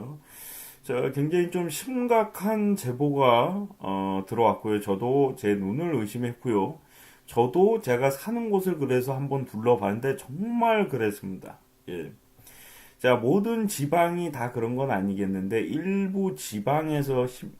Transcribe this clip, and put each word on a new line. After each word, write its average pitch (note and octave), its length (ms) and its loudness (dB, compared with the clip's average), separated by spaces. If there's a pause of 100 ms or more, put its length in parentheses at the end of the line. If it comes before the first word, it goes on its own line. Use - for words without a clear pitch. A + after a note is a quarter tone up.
(840)
자, C3 300 -2
굉장히 E3 380 0
좀 F3 180 -2
심각한 A3 1040 0
제보가, C#3 920 2 (140)
어, F#2+ 480 -2
들어왔고요. G#2+ 540 2
저도 B2 560 2
제 G#2 180 2
눈을 B2 400 -2
의심했고요. A#2+ 840 -2 (480)
저도 F3+ 540 4
제가 B2+ 320 2
사는 A3+ 380 -6
곳을 F#3+ 280 0
그래서 B2+ 380 0
한번 C3+ 300 -4
둘러봤는데 A2+ 720 0
정말 A3 720 0
그랬습니다. G2+ 720 -4 (280)
예. E2 240 -8 (840)
자, B2+ 180 6
모든 G3+ 540 2
지방이 E3+ 640 0
다 A#2+ 180 -4
그런 A#2+ 240 -2
건 C3+ 160 -2
아니겠는데 G2 680 0
일부 F#3+ 720 -2
지방에서 C#3 920 -2
시-, A#2 220 -14 (100)